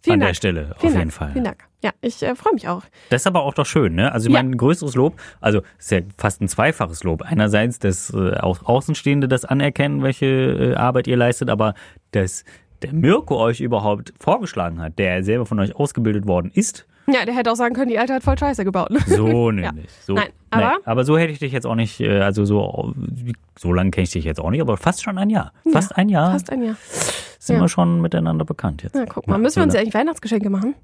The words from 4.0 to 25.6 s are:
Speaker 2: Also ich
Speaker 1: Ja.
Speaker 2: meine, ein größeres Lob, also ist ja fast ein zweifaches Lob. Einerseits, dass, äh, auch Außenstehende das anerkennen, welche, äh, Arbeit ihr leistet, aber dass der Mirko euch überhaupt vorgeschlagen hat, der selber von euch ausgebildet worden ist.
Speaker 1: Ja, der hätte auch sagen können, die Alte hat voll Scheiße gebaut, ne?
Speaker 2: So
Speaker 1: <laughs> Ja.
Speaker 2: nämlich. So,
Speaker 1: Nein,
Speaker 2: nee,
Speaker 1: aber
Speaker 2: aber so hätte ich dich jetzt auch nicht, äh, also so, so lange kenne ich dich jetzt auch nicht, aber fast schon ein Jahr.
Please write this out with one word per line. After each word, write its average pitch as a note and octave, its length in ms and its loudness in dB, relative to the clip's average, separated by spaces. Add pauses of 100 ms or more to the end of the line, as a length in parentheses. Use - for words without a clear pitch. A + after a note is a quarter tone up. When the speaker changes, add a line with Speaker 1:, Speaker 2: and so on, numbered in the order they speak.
Speaker 2:
Also A#2 180 -2
ich C#3+ 60 6
Speaker 1:
Ja. D3+ 80 6
Speaker 2:
meine, C3 120 0
ein - 20 -2
größeres C#3 400 0
Lob, C#3+ 180 2 (260)
also G#2+ 220 2 (160)
ist - 140 -14
ja F#2 80 2 (160)
fast - 240 -2
ein G2 80 0
zweifaches A2+ 560 -2
Lob. E2 180 -2
Einerseits, G#2+ 560 2
dass, - 340 -2
äh, F#2+ 260 0
auch F2+ 260 -2
Außenstehende C3+ 640 0
das C3 160 0
anerkennen, C#3 580 0
welche, C3+ 240 0
äh, C3 480 0
Arbeit B2 320 0
ihr B2 100 2
leistet, B2 340 0
aber G#2+ 240 0 (380)
dass F#2+ 320 -2 (380)
der C3+ 100 -8
Mirko E3 440 2
euch A#2 240 0
überhaupt G#2+ 580 -2
vorgeschlagen G2 600 -2
hat, D#2 180 -8
der F#2 240 0
selber A2 240 0
von A2 140 -2
euch G2 160 -2
ausgebildet A2 500 -2
worden F2 280 0
ist. - 320 -2 (200)
Speaker 1:
Ja, B3+ 180 2
der A#3 100 -4
hätte A#3 180 0
auch A#3 40 0
sagen A#3+ 180 0
können, B3+ 160 -2
die A3 80 0
Alte B3 160 0
hat C4 100 -2
voll C#4 140 2
Scheiße C#4+ 260 -2
gebaut, F#3+ 260 -2
ne? C4 160 2
Speaker 2:
So A2+ 440 4
Speaker 1:
<laughs> - 0 -
Ja. F2 220 -2
Speaker 2:
nämlich. D#2 160 -14 (160)
So, G2 100 -2
Speaker 1:
Nein, G3 160 2
Speaker 2:
nee, - 20 -20 (180)
Speaker 1:
aber A3+ 340 2
Speaker 2:
aber - 200 0
so D3+ 120 4
hätte E3 160 2
ich C#3+ 60 -12
dich C3+ 140 -6
jetzt B2+ 140 -4
auch A#2 100 -2
nicht, A#2 240 -2
äh, G#2 220 2
also G2+ 220 2
so, - 480 0 (640)
so F2 160 -2
lange F2+ 200 4
kenne F#2 120 0
ich F2 60 -4
dich D#2+ 140 -4
jetzt D#2+ 160 -4
auch D#2+ 100 -4
nicht, C#3 100 0
aber A#2 160 0
fast - 260 -2
schon G3 140 -4
ein G3+ 140 0
Jahr. G#3 220 -2 (120)